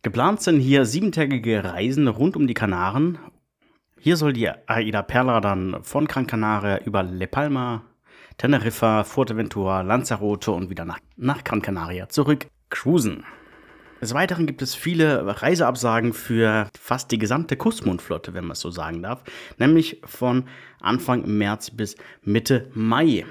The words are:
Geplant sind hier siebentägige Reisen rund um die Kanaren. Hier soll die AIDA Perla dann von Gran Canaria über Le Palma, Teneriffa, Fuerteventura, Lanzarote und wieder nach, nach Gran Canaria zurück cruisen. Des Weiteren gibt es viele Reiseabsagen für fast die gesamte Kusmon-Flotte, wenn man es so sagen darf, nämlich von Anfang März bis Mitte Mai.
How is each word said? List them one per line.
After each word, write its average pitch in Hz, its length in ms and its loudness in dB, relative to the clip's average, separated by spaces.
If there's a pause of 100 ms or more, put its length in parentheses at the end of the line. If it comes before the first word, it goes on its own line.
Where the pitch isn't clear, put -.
Geplant 135 380 0
sind 160 200 4
hier 131 260 6
siebentägige 131 760 0
Reisen 120 420 0
rund 131 300 2
um 151 100 2
die 117 80 0
Kanaren. 107 640 0 (800)
Hier 165 180 2
soll 151 160 2
die 113 160 0 (200)
AIDA 110 340 0
Perla 123 380 2
dann 95 420 -2
von 147 240 -2
Gran 131 220 -2
Canaria 104 560 0
über 101 180 0
Le 92 240 -4
Palma, 127 560 -2 (540)
Teneriffa, 113 680 2
Fuerteventura, 104 760 -2
Lanzarote 104 680 0
und 90 180 -2
wieder 90 160 -8
nach, 87 140 -10 (180)
nach 139 280 -4
Gran 107 180 -4
Canaria 90 460 -6
zurück 147 400 0 (200)
cruisen. 131 540 0 (760)
Des 113 120 -6
Weiteren 165 340 0
gibt 139 140 -6
es 131 140 -6
viele 151 680 0
Reiseabsagen 120 720 2
für 110 640 2
fast - 360 -4
die 113 60 2
gesamte 131 380 0
Kusmon-Flotte, 92 800 -4
wenn 90 100 -8
man 80 80 -8
es - 80 -10
so 87 120 -8
sagen 85 320 -8
darf, 117 180 -8 (360)
nämlich 160 460 4
von 127 440 -2 (320)
Anfang 123 480 0 (100)
März 104 320 -2
bis 110 260 -8 (260)
Mitte 113 520 0
Mai. 113 560 2